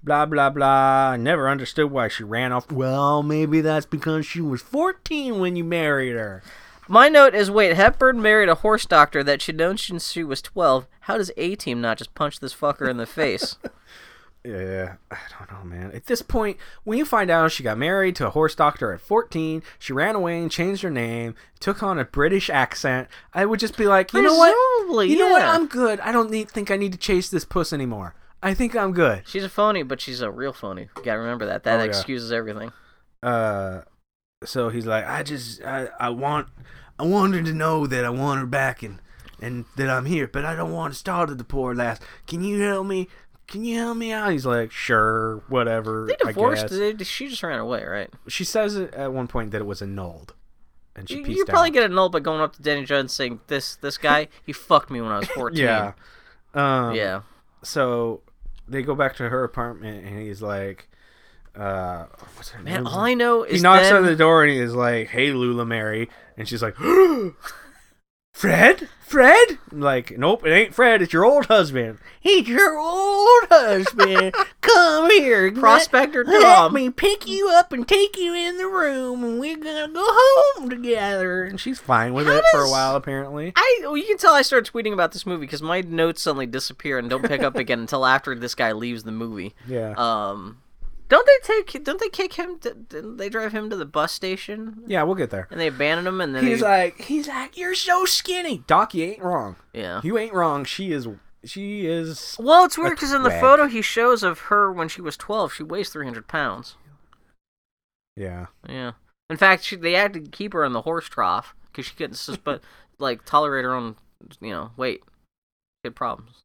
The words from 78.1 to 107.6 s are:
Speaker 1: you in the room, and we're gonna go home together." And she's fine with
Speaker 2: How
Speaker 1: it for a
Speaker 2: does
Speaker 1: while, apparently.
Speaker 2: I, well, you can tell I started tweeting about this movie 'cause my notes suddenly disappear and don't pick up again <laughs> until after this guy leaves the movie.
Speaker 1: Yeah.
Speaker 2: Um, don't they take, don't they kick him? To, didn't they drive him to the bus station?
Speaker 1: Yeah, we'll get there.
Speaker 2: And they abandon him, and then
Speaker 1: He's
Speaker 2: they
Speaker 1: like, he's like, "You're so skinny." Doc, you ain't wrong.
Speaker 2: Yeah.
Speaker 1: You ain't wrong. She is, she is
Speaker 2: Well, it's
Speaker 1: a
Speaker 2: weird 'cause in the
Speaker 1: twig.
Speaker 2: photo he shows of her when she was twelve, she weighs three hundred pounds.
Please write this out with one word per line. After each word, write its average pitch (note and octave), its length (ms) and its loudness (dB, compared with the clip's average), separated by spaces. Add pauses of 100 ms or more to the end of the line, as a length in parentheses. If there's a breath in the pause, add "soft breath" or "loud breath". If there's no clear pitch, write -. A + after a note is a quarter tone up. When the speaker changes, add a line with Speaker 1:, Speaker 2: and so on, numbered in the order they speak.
Speaker 1:
you F4 160 -2
in F4 240 -4
the F#4 100 -6
room, C4+ 580 -2
and A#3 120 -4
we're D4+ 200 -6
gonna D4+ 360 -8
go F4 140 -2
home C5 640 6
together." G3+ 720 -2
And F#3+ 160 -8
she's B3+ 200 -8
fine B2 340 0
with D3 140 0
Speaker 2:
How D3 100 4
Speaker 1:
it - 160 2
for D3 60 4
a - 20 4
Speaker 2:
does C3+ 100 2
Speaker 1:
while, C3 240 0
apparently. C#3 640 -6
Speaker 2:
I, A#4+ 260 4
well, D4 140 -6
you E4 100 -4
can G#4 100 0
tell E4+ 160 6
I C#4 100 6
started B3 280 0
tweeting G#3+ 220 -4
about F3 180 0
this - 140 -14
movie E3+ 220 -6
'cause D3 140 -10
my F3 200 -2
notes E3 400 -2
suddenly C3+ 240 -4
disappear C3 520 -6
and A#2+ 120 -6
don't B2+ 180 -2
pick C#3 140 -2
up D3 160 -2
again B2 220 -2
<laughs> - 20 -8
until C3 240 -2
after C3 300 2
this A#2+ 200 -8
guy A#2 160 0
leaves A2+ 320 -8
the A2+ 80 -12
movie. A2 420 -10 (140)
Speaker 1:
Yeah. A2+ 300 -8
Speaker 2:
Um, G#2 600 -4 (500)
don't A#4+ 180 6
they A4 340 4
take, D4 220 -12
don't D4+ 160 -6
they A4 80 -6
kick F#4 280 -6
him? F4 240 -10
To, - 140 -10
didn't A3+ 440 -16
they G3 100 -8
drive A3 240 -6
him G#3+ 180 -8
to G#3+ 60 -6
the F3 100 -8
bus D3+ 280 -2
station? G#3+ 720 -10
Speaker 1:
Yeah, F#3 160 0
we'll F#3 120 0
get D3 140 -4
there. F#2+ 220 -8
Speaker 2:
And - 80 -12
they E3 80 -2
abandon D3+ 400 -2
him, F#3 140 -4
and D3 120 -4
then C3 120 0
Speaker 1:
He's A#3 160 0
Speaker 2:
they A3 40 0
Speaker 1:
like, F#3 360 2
he's D4 260 -6
like, C4+ 300 -10
"You're F4+ 180 -6
so F#4 300 0
skinny." F4 600 -4
Doc, F#3+ 280 2
you E3 100 -4
ain't G3+ 180 -8
wrong. C3+ 360 -6 (160)
Speaker 2:
Yeah. G2 320 -8
Speaker 1:
You G#3+ 120 -2
ain't A3 160 -6
wrong. D#3 300 0
She F#3 300 -8
is, B2 160 -6 (340)
she G3+ 420 -10
is D#3+ 540 -6
Speaker 2:
Well, D#4 240 8
it's - 140 2
Speaker 1:
a D#4+ 40 -4
Speaker 2:
weird E4+ 160 -2
'cause C#4 140 -4
in C#4 120 0
the B3 60 4
Speaker 1:
twig. E3+ 120 -2
Speaker 2:
photo C#4 260 8
he A3+ 140 -4
shows A#3 420 0
of F3 240 -2
her G#3 240 2
when E3+ 160 -6
she F3+ 140 -12
was D#3 160 -10
twelve, G3+ 360 -4
she D#3 100 -12
weighs F3+ 260 -8
three D3 160 -12
hundred A2+ 240 -12
pounds. C3+ 480 -6 (1400)